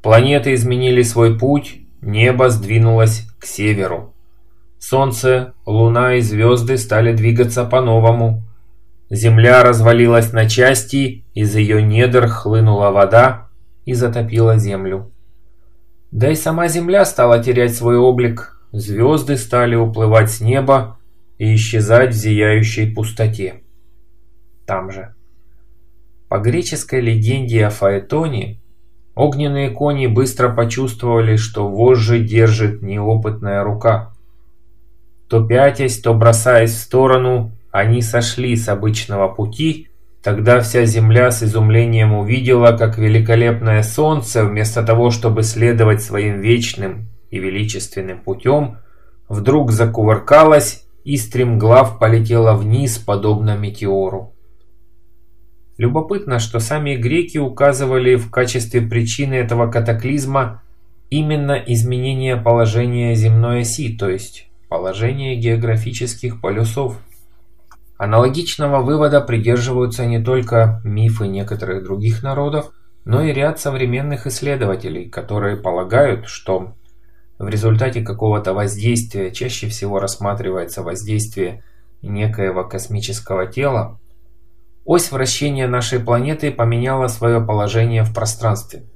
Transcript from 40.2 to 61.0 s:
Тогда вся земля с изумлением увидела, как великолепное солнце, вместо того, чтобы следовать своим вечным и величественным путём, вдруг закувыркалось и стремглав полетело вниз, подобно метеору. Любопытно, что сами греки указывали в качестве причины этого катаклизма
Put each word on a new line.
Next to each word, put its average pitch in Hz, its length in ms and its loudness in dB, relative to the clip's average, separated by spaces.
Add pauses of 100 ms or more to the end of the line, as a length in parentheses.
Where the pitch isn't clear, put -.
Тогда 113 400 2
вся 120 240 0
земля 113 460 4
с 120 100 -6
изумлением 110 720 2
увидела, 117 640 2
как 110 220 -2
великолепное 113 840 2
солнце, 135 640 0
вместо 107 380 -2
того, 113 260 4
чтобы 113 320 0
следовать 110 600 2
своим 104 360 -4
вечным 110 720 -2 (220)
и 98 80 -8
величественным 95 840 -8
путём, 127 560 -2 (500)
вдруг 120 440 -2
закувыркалось 117 1120 2 (180)
и 139 140 -4
стремглав 117 840 2
полетело 113 540 2
вниз, 110 440 0
подобно 104 600 -2
метеору. 98 760 -6 (1400)
Любопытно, 147 600 -2
что 113 200 -6
сами 147 360 -4
греки 156 440 -4
указывали 131 760 0
в 117 140 -6
качестве 123 520 -2
причины 117 520 -4
этого 117 360 -2
катаклизма 123 920 -2 (480)